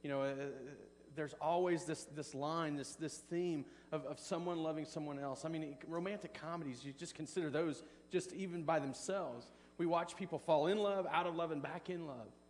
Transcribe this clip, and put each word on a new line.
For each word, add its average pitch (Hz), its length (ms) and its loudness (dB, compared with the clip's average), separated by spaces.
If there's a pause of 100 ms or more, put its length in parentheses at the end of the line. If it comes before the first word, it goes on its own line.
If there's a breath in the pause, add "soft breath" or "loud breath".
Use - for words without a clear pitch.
You 147 60 -2
know, 139 140 2
uh, 139 100 2 (800)
there's 151 240 -4
always 175 460 4
this, 156 280 -2
this 147 220 -6
line, 151 400 2
this, 139 200 -4
this 156 240 -4 (100)
theme 175 340 2 (300 loud breath)
of, 147 120 -2
of 139 140 -6
someone 175 380 -2
loving 160 260 0
someone 147 340 -4
else. 139 280 -4
I - 20 0
mean, 156 300 -4 (100)
romantic 180 460 -4
comedies, 151 500 -6
you 139 80 -6
just 165 240 -8
consider 156 340 0
those 147 340 2 (280 loud breath)
just 180 220 0
even 175 300 -2
by 160 160 6
themselves. 139 680 -2 (280 loud breath)
We 180 80 2
watch 170 320 4
people 175 220 -2
fall 156 280 6
in 202 120 6
love, 196 300 4
out 165 160 4
of 170 100 0
love, 165 160 2
and 147 120 0
back 160 260 -6
in 170 160 -2
love. 123 220 -8 (220)